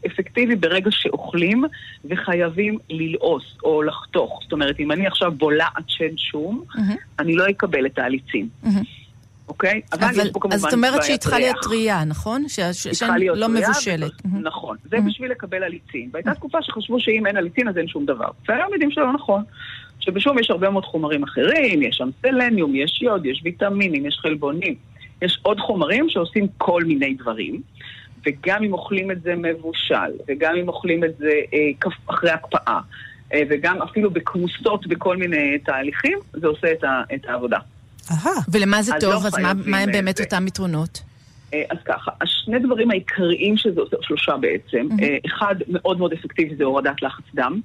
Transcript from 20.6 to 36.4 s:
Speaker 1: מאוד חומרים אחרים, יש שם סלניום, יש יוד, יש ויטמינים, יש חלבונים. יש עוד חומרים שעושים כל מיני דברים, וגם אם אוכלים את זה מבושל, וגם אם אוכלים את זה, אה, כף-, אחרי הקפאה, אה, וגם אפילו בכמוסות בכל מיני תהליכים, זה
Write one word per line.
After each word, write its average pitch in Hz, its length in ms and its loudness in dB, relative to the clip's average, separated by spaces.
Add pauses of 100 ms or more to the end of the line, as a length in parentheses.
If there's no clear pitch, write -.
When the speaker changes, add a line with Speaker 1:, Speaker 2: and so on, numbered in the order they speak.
Speaker 1:
מאוד 196 140 0
חומרים 151 380 0
אחרים, 185 600 4
יש 117 140 0
שם 127 120 -2 (140)
סלניום, 240 520 4
יש 143 280 0
יוד, 202 240 2
יש 123 180 -2
ויטמינים, 180 640 0
יש 147 160 -4
חלבונים. 156 520 -2 (480)
יש 180 200 0
עוד 208 180 2
חומרים 208 500 2
שעושים 196 360 0 (120)
כל 175 260 2
מיני 139 300 2
דברים, 113 480 -6 (640)
וגם 180 380 -2
אם 202 80 0
אוכלים 190 380 -2
את 180 120 -4
זה 175 140 0
מבושל, 160 720 0 (180)
וגם 160 280 0
אם 175 120 -2
אוכלים 170 360 0
את 160 140 0
זה, 151 120 0 (240)
אה, 151 40 4 (220)
כף-, - 300 -4
אחרי 170 200 2
הקפאה, 117 500 -2 (540)
אה, 151 160 4
וגם 165 320 0
אפילו 208 280 0
בכמוסות 180 760 -2
בכל 180 300 0
מיני 151 420 0
תהליכים, 143 600 -2 (140)
זה 165 140 -4